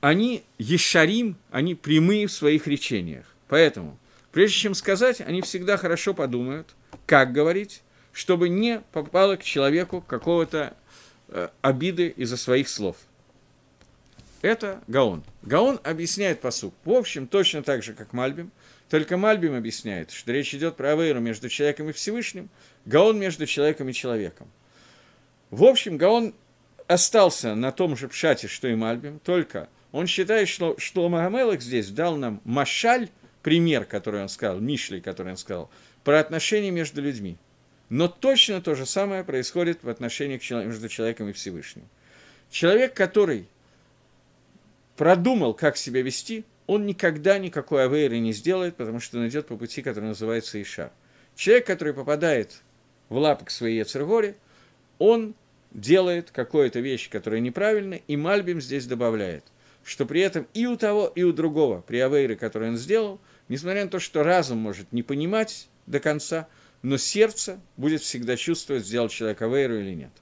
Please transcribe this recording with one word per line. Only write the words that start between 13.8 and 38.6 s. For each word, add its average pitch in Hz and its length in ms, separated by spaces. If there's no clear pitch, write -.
Это 208 460
Гаон. 113 340
Гаон 208 420
объясняет 165 560
пасук. 117 340
В 165 60
общем, 196 380
точно 160 340
так 127 220
же, 110 80
как 107 200
Мальбим. 139 380
Только 156 280
Мальбим 185 380
объясняет, 107 560
что - 220
речь 143 220
идет 160 220
про 143 160
авейру 156 280
между 117 280
человеком 147 420
и - 20
Всевышним, 208 560
гаон 202 320
между 156 280
человеком 143 420
и 127 40
человеком. 110 580
В 127 140
общем, 226 340
гаон 214 360
остался 175 680
на 120 160
том 160 260
же 127 120
пшате, 131 400
что - 200
и 117 60
Мальбим, 120 440
только 156 500
он 160 140
считает, 190 420
что 165 300
Шломо 175 440
ха-Мелех 202 400
здесь 120 280
дал 156 260
нам 117 280
машаль, 214 640
пример, 156 420
который 104 380
он 98 60
сказал, 95 300
мишлей, 110 420
который 92 320
он 92 40
сказал, - 340
про 147 180
отношения 175 500
между 147 320
людьми. 104 340
Но 151 200
точно 220 520